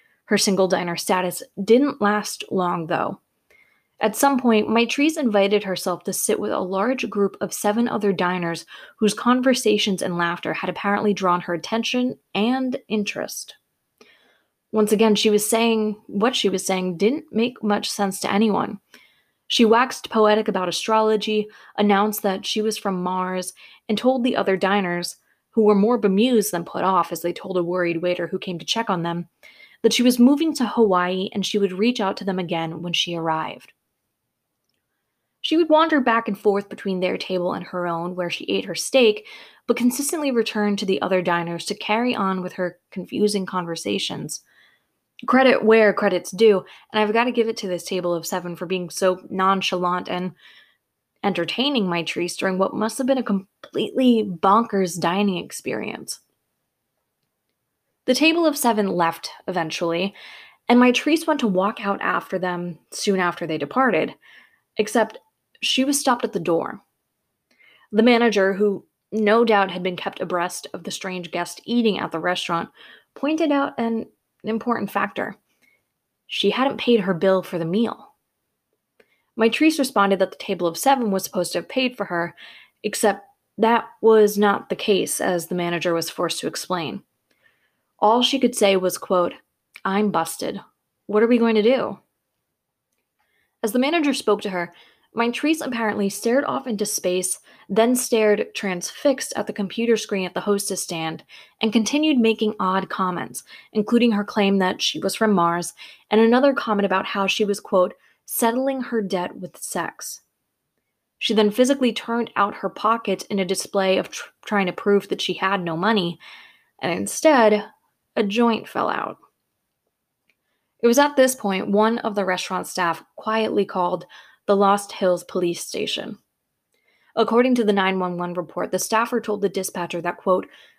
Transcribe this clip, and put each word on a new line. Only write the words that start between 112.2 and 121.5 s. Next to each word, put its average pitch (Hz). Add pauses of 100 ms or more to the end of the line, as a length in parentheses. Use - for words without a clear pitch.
out 208
her -
pocket 214
in 208
a 190
display 190
of 180
tr-, - (160)
trying 196
to 180
prove 202
that -
she 180
had 190
no 165
money, 180 (600)
and 175
instead, 208 (440)
a 190
joint 226
fell -
out. - (1600)
It 233
was 240
at 285
this 262
point 190